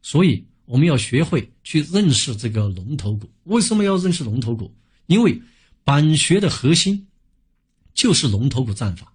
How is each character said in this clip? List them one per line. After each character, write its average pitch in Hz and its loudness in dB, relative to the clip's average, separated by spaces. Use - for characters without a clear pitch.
所 - 0
以 160 0
我 123 -2
们 147 4
要 160 2
学 127 0
会 147 -4
去 156 -2
认 190 2
识 120 -2
这 110 -8
个 107 -2
龙 95 -8
头 104 -4
股。 104 -10
为 214 0
什 220 0
么 208 2
要 196 2
认 180 0
识 165 -4
龙 110 -4
头 117 -4
股？ - -10
因 214 4
为 - 0
板 151 4
学 170 2
的 202 0
核 147 0
心 196 -2
就 214 2
是 143 0
龙 104 0
头 123 -2
股 110 -4
战 98 -4
法 - -20